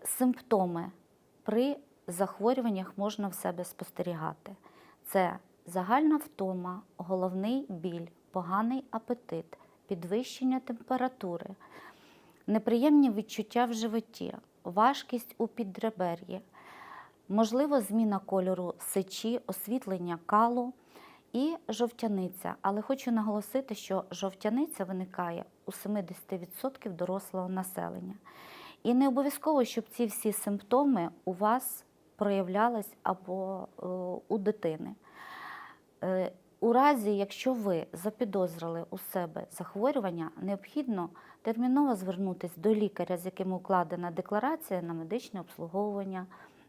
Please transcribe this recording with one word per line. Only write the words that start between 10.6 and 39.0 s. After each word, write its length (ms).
температури, 920
неприємні 640
відчуття 540
в 80
животі, 600
важкість 760
у 80
підребер'ї, 960
можливо, 520
зміна 380
кольору 600
сечі, 680
освітлення 800
калу 460
і 240
жовтяниця. 960
Але 200
хочу 300
наголосити, 600
що 360
жовтяниця 760
виникає 600
у 60
семидесяти 640
відсотків 540
дорослого 560
населення. 640
І 120
не 140
обов'язково, 560
щоб 240
ці 180
всі 260
симптоми 800
у 80
вас 520
проявлялись 760
або, 640
е, 40
у 100
дитини. 560
Е, 280
у 120
разі, 440
якщо 360
ви 400
запідозрили 1000
у 80
себе 520